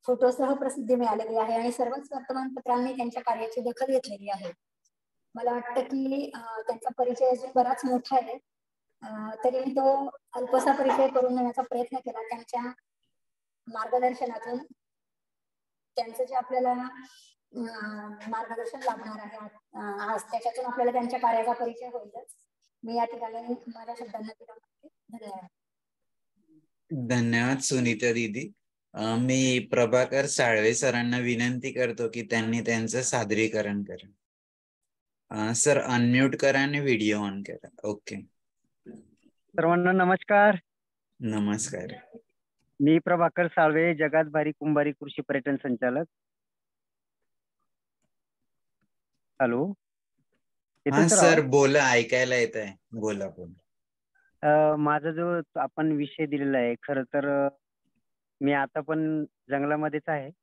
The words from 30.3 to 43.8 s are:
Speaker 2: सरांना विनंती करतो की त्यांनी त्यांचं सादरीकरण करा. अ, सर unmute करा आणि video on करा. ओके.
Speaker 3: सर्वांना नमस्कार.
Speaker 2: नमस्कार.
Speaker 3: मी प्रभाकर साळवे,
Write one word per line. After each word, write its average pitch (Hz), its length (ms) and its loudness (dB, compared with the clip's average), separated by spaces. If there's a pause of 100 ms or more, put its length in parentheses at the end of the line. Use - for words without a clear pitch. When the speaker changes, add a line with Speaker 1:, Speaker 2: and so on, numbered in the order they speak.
Speaker 2:
सरांना 120 440 0
विनंती 123 540 -2
करतो 117 420 -2
की 117 180 -8
त्यांनी 113 300 0
त्यांचं 113 400 0
सादरीकरण 107 840 0
करा. 92 280 -14 (1160)
अ, 107 240 -2
सर 135 280 4
unmute 123 540 4
करा 135 240 4
आणि 143 200 0
video 107 400 2
on 101 240 -4
करा. - 240 -12 (160)
ओके. 104 380 -8 (1080)
Speaker 3:
सर्वांना 175 640 0
नमस्कार. 190 640 6 (640)
Speaker 2:
नमस्कार. 104 960 -4 (600)
Speaker 3:
मी 156 200 6
प्रभाकर 170 480 2
साळवे, 160 480 4